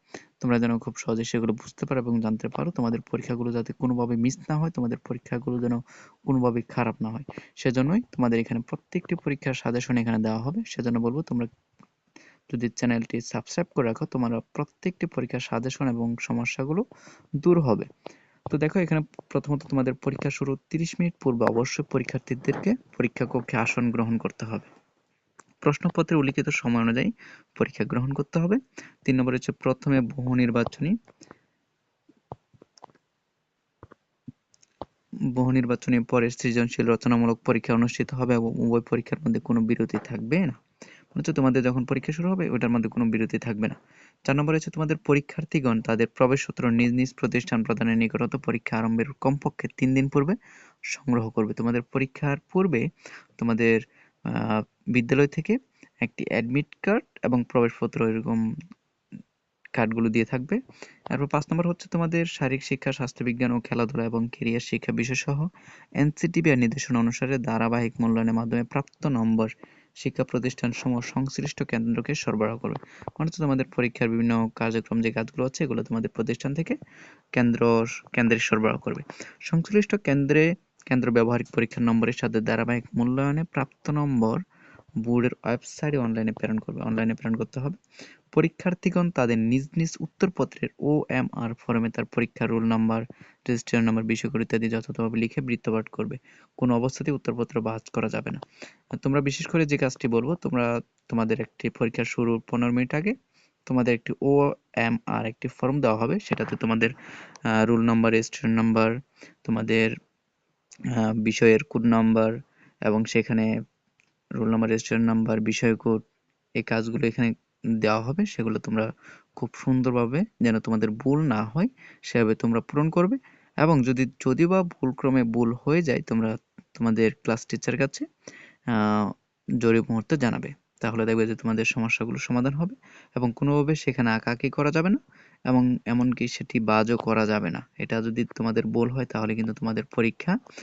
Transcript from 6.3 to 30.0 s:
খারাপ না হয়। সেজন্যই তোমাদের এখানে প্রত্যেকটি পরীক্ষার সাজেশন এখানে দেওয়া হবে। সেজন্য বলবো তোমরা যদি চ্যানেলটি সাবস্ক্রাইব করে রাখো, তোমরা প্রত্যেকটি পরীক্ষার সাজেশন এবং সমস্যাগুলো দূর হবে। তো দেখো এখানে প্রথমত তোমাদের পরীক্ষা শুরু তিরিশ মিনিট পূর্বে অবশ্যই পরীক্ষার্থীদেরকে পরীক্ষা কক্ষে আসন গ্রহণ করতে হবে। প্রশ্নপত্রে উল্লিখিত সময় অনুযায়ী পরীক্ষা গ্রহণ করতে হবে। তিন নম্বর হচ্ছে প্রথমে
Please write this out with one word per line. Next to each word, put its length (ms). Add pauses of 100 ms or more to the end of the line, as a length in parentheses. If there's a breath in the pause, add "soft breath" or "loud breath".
খারাপ 320
না 80
হয়। 160 (300 loud breath)
সেজন্যই 460 (100)
তোমাদের 280
এখানে 220
প্রত্যেকটি 540
পরীক্ষার 460
সাজেশন 360
এখানে 220
দেওয়া 240
হবে। 220
সেজন্য 340
বলবো 220
তোমরা 240 (1040 loud breath)
যদি 200
চ্যানেলটি 480 (140)
সাবস্ক্রাইব 420
করে 140
রাখো, 180
তোমরা 320 (160)
প্রত্যেকটি 520
পরীক্ষার 420
সাজেশন 400
এবং 200 (140)
সমস্যাগুলো 600 (520 loud breath)
দূর 280
হবে। 260 (580 loud breath)
তো 120
দেখো 220
এখানে 220 (280)
প্রথমত 380
তোমাদের 280
পরীক্ষা 420
শুরু 140 (160)
তিরিশ 280
মিনিট 240
পূর্বে 260
অবশ্যই 460
পরীক্ষার্থীদেরকে 800 (220)
পরীক্ষা 320
কক্ষে 320
আসন 340
গ্রহণ 260
করতে 280
হবে। 220 (920)
প্রশ্নপত্রে 580
উল্লিখিত 320
সময় 360
অনুযায়ী 240 (460 loud breath)
পরীক্ষা 300
গ্রহণ 280
করতে 260
হবে। 160 (460 loud breath)
তিন 140
নম্বর 220
হচ্ছে 140
প্রথমে 500